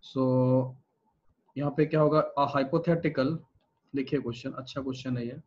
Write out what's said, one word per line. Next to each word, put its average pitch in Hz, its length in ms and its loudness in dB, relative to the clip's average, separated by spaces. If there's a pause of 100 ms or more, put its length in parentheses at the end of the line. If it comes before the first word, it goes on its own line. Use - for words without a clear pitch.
(140)
So 131 80 -2 (1400)
यहाँ 143 140 -2
पे 151 140 4
क्या 156 160 2
होगा, 151 380 4
a 143 160 0
hypothetical, 156 800 0 (580)
देखिए 139 260 -2
question, 120 300 -8
अच्छा 131 300 -10
question 131 360 -6
है 117 100 -6
ये। 143 200 -12